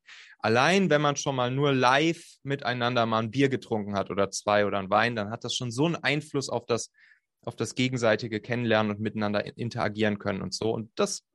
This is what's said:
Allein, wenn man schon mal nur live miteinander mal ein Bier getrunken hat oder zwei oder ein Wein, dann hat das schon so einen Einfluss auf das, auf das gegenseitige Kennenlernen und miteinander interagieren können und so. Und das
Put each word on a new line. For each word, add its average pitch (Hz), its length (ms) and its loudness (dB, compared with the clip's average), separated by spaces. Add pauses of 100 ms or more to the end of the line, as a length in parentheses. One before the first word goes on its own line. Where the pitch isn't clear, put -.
(380)
Allein, 151 520 4
wenn 151 120 4
man 143 140 0
schon 139 200 -4
mal 123 140 0
nur 139 220 0
live 139 520 2 (180)
miteinander 123 640 0
mal 113 160 0
ein 113 80 -4
Bier 135 200 2
getrunken 107 440 -4
hat 95 160 -2
oder 95 200 0
zwei 104 360 2
oder 101 120 -2
ein 95 120 -6
Wein, 110 240 2
dann 104 160 -4
hat 117 140 -10
das 123 100 -6
schon 123 160 -4
so 120 140 0
einen 170 120 0
Einfluss 143 520 -2
auf 120 180 -4
das, 113 240 -2 (540)
auf - 120 -10
das - 180 -4
gegenseitige 113 680 0
Kennenlernen 110 500 2
und 104 100 -6
miteinander 104 580 -4
interagieren 107 600 -2
können 98 220 -4
und 95 140 -8
so. 110 180 -2
Und 113 240 -6
das - 280 -2 (100)